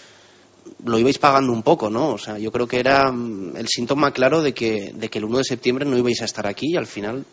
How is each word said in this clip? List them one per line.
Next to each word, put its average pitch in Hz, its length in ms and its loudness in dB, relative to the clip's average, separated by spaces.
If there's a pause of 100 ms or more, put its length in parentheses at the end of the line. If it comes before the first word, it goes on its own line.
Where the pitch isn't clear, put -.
(840)
lo 117 140 0
ibais 135 200 4
pagando 135 340 4
un 110 100 -2
poco, 143 260 2
¿no? 123 240 0
O 104 40 -4
sea, 107 200 -8
yo 107 140 -4
creo 120 160 0
que 123 120 -2
era, 135 320 4
mm, 107 460 -6
el 113 100 -6
síntoma 139 440 0
claro 135 300 4
de 139 120 0
que, 107 400 -2
de 113 160 -8
que 113 100 -6
el 104 60 -6
uno 117 120 0
de 135 60 2
septiembre 127 420 -2
no 131 120 2
ibais 120 240 2
a 113 40 -4
estar 107 220 -6
aquí 143 260 -4
y 175 40 2
al 113 100 -4
final 110 460 -8